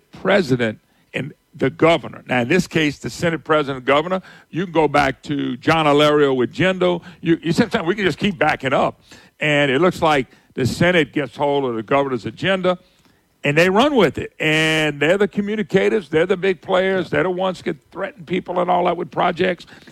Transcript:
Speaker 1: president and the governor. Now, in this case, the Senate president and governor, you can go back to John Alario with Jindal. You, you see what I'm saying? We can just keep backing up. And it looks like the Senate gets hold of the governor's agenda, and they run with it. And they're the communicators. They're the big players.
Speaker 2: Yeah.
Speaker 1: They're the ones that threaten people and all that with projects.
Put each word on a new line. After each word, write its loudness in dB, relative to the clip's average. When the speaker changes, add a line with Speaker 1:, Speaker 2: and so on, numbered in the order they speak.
Speaker 1:
president 0
and -8
the -2
governor. 0
Now, -2
in 0
this 2
case, -2
the -12
Senate -4
president 0
and -16
governor, 0
you -4
can -8
go 2
back 0
to -4
John 0
Alario 4
with 0
Jindal. 0
You, 0
you -2
see 2
what 0
I'm -6
saying? -2
We 0
can -2
just 0
keep -2
backing -2
up. -2
And 0
it 0
looks 0
like 2
the -2
Senate 2
gets -6
hold 0
of -4
the -6
governor's 0
agenda, -2
and 0
they 6
run 4
with 2
it. -8
And 0
they're 4
the 0
communicators. -2
They're 0
the 0
big -2
players. 0
Speaker 2:
Yeah. -20
Speaker 1:
They're 0
the 0
ones -4
that -4
threaten -10
people -6
and -2
all 2
that 0
with -8
projects. -2